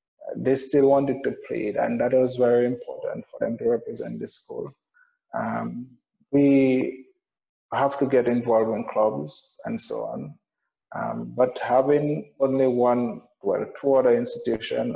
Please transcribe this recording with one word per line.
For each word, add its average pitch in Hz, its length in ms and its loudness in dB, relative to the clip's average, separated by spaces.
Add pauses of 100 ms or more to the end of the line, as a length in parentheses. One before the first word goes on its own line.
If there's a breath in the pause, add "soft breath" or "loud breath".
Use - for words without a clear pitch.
(380)
they 123 180 2
still 135 340 4
wanted 139 360 2
to 135 100 -2 (100)
play 113 220 -4
it, 104 80 -4
and 117 240 -2
that 123 140 2
was 127 240 2
very 120 280 4
important - 640 -6
for - 160 -6
them 113 120 -4
to 117 100 -2
represent 117 540 -4
the 113 60 -8
school. - 460 -12 (640 soft breath)
Um, 117 500 -6 (440)
we 139 760 4 (680)
have 135 260 0
to 139 60 2
get 123 240 4
involved 117 480 2
in 117 160 -6
clubs 143 720 -2
and 117 160 -6
so - 140 -8
on. 113 400 -8 (600)
Um, 117 400 -6
but 123 240 0
having 147 800 0
only 135 280 2
one, 123 540 0 (200)
well, 90 240 -2 (140)
two 139 160 2
other 127 200 6
institution, 120 800 -4